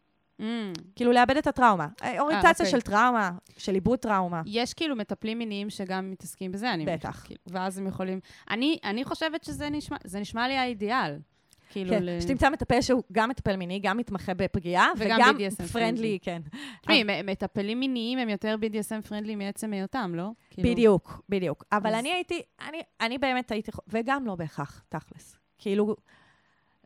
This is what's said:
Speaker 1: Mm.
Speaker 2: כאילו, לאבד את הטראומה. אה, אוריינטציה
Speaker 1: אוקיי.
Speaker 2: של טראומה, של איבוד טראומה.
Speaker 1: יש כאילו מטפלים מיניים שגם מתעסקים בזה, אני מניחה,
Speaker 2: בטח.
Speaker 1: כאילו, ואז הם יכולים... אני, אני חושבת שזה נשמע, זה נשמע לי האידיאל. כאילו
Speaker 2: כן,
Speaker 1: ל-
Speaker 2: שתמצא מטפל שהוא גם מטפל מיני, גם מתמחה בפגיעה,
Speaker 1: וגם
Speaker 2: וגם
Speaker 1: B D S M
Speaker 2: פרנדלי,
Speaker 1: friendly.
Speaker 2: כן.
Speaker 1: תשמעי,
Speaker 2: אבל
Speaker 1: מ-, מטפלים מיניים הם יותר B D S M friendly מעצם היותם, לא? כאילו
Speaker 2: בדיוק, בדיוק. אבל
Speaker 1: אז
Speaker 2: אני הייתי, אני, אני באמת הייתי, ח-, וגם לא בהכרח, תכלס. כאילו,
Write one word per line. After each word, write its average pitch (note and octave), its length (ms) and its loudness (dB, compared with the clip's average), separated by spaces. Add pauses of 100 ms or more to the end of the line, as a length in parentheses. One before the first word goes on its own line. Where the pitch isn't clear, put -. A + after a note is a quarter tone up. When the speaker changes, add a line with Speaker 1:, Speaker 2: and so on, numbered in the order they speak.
(400)
Speaker 1:
Mm. G#3 40 -6 (520)
Speaker 2:
כאילו, A#3+ 160 6
לאבד B3 260 6
את D4+ 100 2
הטראומה. G#3+ 400 6 (160)
אה, B3 160 -2
אוריינטציה D#4+ 460 4
Speaker 1:
אוקיי. C#4+ 60 2
Speaker 2:
של B3 100 4
טראומה, G#3+ 500 2 (260)
של F#3+ 180 -2
איבוד G#3+ 240 2
טראומה. F#3 460 0
Speaker 1:
יש A3+ 280 -2
כאילו D4+ 220 -2
מטפלים A3 420 -4
מיניים G#3 320 -4
שגם F#3+ 420 -6
מתעסקים F#3 400 -10
בזה, G#3 220 -2
אני D#3+ 120 -2
מניחה, E3+ 120 0
Speaker 2:
בטח. - 280 -10
Speaker 1:
כאילו, - 220 -18
ואז F#3 300 -4
הם G3 100 -6
יכולים... F#3 320 -4 (300)
אני, C4 340 0
אני A3 220 -2
חושבת D#4+ 380 -4
שזה D4 260 -8
נשמע, D4 340 -6
זה F#3+ 160 -8
נשמע A3+ 280 -4
לי C4+ 100 -2
האידיאל. G#3+ 640 -2 (500)
כאילו F#3 200 -4
Speaker 2:
כן, F#3 140 2
Speaker 1:
ל- F3 180 -2
Speaker 2:
שתמצא C4+ 280 2
מטפל B3 320 2
שהוא B3+ 300 2
גם A3 180 2
מטפל G#3+ 260 -2
מיני, F#3 240 -4
גם G3 180 0
מתמחה G3+ 360 -4
בפגיעה, F3+ 540 2 (100)
Speaker 1:
וגם A3+ 200 2
Speaker 2:
וגם B3+ 180 8
Speaker 1:
B B3 40 -4
D F#3+ 180 -2
S - 40 -10
M F3 60 -4
Speaker 2:
פרנדלי, A3+ 540 0
Speaker 1:
friendly. - 40 -20
Speaker 2:
כן. E3+ 160 -6 (400)
Speaker 1:
תשמעי, D4+ 220 6
Speaker 2:
אבל F#3+ 180 -2
Speaker 1:
מ-, G3+ 80 -10
מטפלים G3+ 500 -2
מיניים B3+ 400 -2
הם A#3 100 -2
יותר G#3+ 320 -2
B A3 120 0
D - 20 -6
S G#3+ 300 -4
M - 40 -18
friendly G#3+ 260 -6
מעצם G3+ 380 -6
היותם, G3 420 -4
לא? F3+ 140 -4 (200)
כאילו - 200 0
Speaker 2:
בדיוק, A3 600 6
בדיוק. F3+ 420 -2
אבל G#3+ 220 2
Speaker 1:
אז A3 60 0
Speaker 2:
אני D4 140 -2
הייתי, F4 280 -4 (280)
אני, D#4+ 120 -8 (200)
אני A3+ 160 0
באמת B3+ 340 0
הייתי, G#3+ 200 -4
ח-, - 160 -14
וגם B3 380 0
לא G3 100 -4
בהכרח, D3+ 540 -6
תכלס. - 480 -12 (200)
כאילו, G#3 380 0 (920)